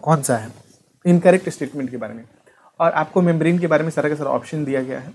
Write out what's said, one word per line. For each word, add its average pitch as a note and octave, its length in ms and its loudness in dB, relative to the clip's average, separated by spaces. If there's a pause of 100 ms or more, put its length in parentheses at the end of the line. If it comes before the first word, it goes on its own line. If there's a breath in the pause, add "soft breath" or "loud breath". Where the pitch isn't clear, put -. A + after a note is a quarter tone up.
कौन D3+ 200 2
सा C3 140 0
है, G#2+ 120 -8 (580)
Incorrect F3+ 420 4
statement C#3 420 -8
के B2 60 -12
बारे A2 180 -10
में। A2+ 100 -18 (560 soft breath)
और E3+ 100 4
आपको - 320 0
membrane E3+ 360 2
के F3 80 -2
बारे D#3 160 2
में D#3+ 80 -2
सारा D3 180 -2
का D3+ 60 0
सारा C#3+ 160 -4
option D3 340 -4
दिया C3+ 180 -2
गया C3 180 -8
है। C#3+ 140 -16